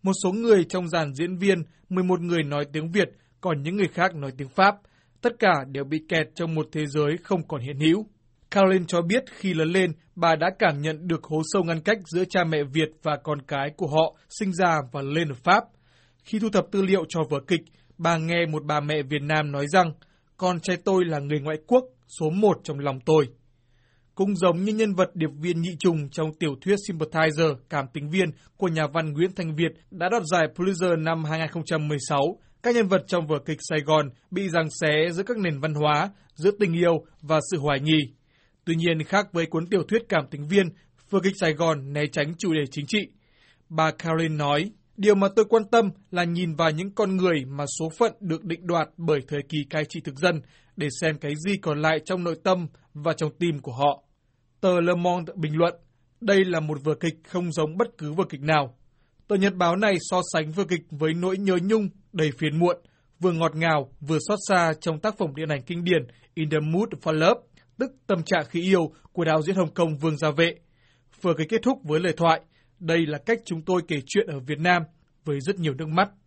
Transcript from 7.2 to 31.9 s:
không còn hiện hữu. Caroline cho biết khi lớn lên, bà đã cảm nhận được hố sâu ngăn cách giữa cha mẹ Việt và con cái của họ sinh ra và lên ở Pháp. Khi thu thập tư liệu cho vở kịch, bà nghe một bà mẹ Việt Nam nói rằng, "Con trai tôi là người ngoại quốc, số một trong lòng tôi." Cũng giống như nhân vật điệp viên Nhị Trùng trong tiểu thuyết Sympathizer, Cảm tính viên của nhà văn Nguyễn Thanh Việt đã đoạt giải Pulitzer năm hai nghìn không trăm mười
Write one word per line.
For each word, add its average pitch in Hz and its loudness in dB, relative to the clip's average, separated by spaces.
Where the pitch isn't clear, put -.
không 180 -2
còn 143 -6
hiện 135 -10
hữu. 170 2
Caroline 190 4
cho 175 0
biết 175 0
khi 190 -4
lớn 160 0
lên, 180 2
bà 165 2
đã 156 0
cảm 151 2
nhận 156 -4
được 165 -2
hố 156 -2
sâu 185 0
ngăn 165 -2
cách 214 2
giữa 180 -2
cha 185 2
mẹ 156 0
Việt 151 -2
và 151 -2
con 147 -4
cái 139 -6
của 170 -4
họ 156 0
sinh 190 -2
ra 165 2
và 143 -8
lên 151 -2
ở 131 -8
Pháp. 202 4
Khi 220 -4
thu 220 0
thập 190 2
tư 196 0
liệu 190 2
cho 170 -4
vở 143 -2
kịch, 170 0
bà 170 2
nghe 170 0
một 151 -6
bà 151 -2
mẹ 147 -2
Việt 147 -2
Nam 151 0
nói 143 -4
rằng, 170 4
"Con 180 -2
trai 180 -2
tôi 185 4
là 156 -2
người 143 -2
ngoại 156 -6
quốc, 254 6
số 156 0
một 196 4
trong 143 -8
lòng 139 -4
tôi." 156 4
Cũng 202 2
giống 175 2
như 214 0
nhân 214 0
vật 185 0
điệp 160 -2
viên 165 -2
Nhị 175 -4
Trùng 160 0
trong 156 -4
tiểu 147 -2
thuyết 196 0
Sympathizer, 156 0
Cảm 143 -4
tính 147 -8
viên 180 0
của 185 -2
nhà 160 0
văn 160 -2
Nguyễn 185 0
Thanh 160 -6
Việt 160 0
đã 180 -4
đoạt 226 0
giải 165 4
Pulitzer 175 0
năm 165 0
hai 156 -4
nghìn 160 -4
không 160 -6
trăm 151 -2
mười 147 -2